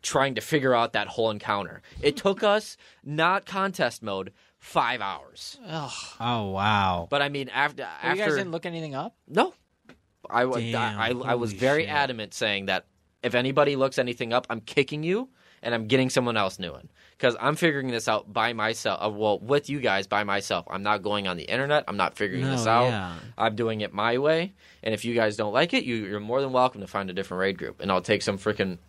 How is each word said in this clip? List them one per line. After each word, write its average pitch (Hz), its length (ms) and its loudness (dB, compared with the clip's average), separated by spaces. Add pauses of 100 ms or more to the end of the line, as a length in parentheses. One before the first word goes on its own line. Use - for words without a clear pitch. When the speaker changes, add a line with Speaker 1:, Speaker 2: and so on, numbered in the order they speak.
Speaker 1:
trying 135 340 2
to 107 60 -4
figure 131 340 2
out 117 180 4
that 104 140 0
whole 113 240 0
encounter. 101 500 -4 (200)
It 147 160 2
took 196 260 0
us, 214 320 2 (300)
not 160 400 0
contest 190 580 -2
mode, 98 300 -6 (260)
five 123 420 0
hours. 85 640 -10
Speaker 2:
Ugh. 156 260 -8 (280)
Speaker 3:
Oh, 113 300 0
wow. 95 600 2
Speaker 1:
But, 143 120 2
I 143 80 0
mean, 139 200 -4
after, 131 380 -2 (140)
Speaker 2:
But 117 80 -2
you 147 60 2
guys 190 60 -4
Speaker 1:
after 160 160 2
Speaker 2:
didn't 175 140 -4
look 165 140 -6
anything 160 300 -8
up? 165 200 -6 (120)
Speaker 1:
No. 226 260 2 (760)
I, 117 120 2
w-, 120 320 0
Speaker 3:
Damn, 113 260 -2
Speaker 1:
I, 113 100 2
I, - 0 -
I 123 260 -2
was 117 160 -2
Speaker 3:
holy 98 80 -10
Speaker 1:
very 143 240 4
Speaker 3:
shit. 151 80 -6
Speaker 1:
adamant 127 420 0
saying 101 320 0
that 92 200 0 (380)
if 120 120 0
anybody 139 420 4
looks 135 220 2
anything 120 340 -2
up, 127 160 2
I'm 113 120 -4
kicking 151 420 0
you 208 260 -2 (320)
and 120 120 -2
I'm 113 140 -2
getting 131 220 4
someone 120 280 2
else 95 220 0
new 87 160 -8
in. - 140 -18 (300)
'Cause 123 200 2
I'm 143 160 0
figuring 143 320 2
this 117 200 -2
out 107 240 0
by 117 220 0
myself, 110 500 -2
uh, 107 60 2
well, 104 300 0
with 139 320 0
you 143 80 -4
guys 98 260 0
by 104 180 0
myself. 98 460 -2
I'm 98 140 -6
not 104 180 0
going 101 260 -2
on 92 80 -2
the 82 100 -8
internet. 139 420 0
I'm 101 100 -4
not 92 180 0
figuring 104 280 -2
this 131 220 0
Speaker 3:
No, 110 60 4
Speaker 1:
out. 120 180 6
Speaker 3:
yeah. 95 260 -4 (240)
Speaker 1:
I'm 110 160 2
doing 110 260 -2
it 104 100 -4
my 113 280 2
way. 160 340 2 (300)
And 110 100 0
if 107 100 -4
you 117 120 -2
guys 107 200 4
don't 104 180 -2
like 160 200 4
it, 262 100 2
you, 127 120 -2
you're 104 240 -4
more 113 220 0
than 135 100 -2
welcome 127 300 4
to 95 60 -10
find 98 220 -4
a 92 40 -6
different 92 280 -4
raid 95 160 2
group. 58 240 -10
And 98 100 0
I'll 92 120 4
take 104 180 2
some 101 160 -2
freaking 95 400 -2 (120)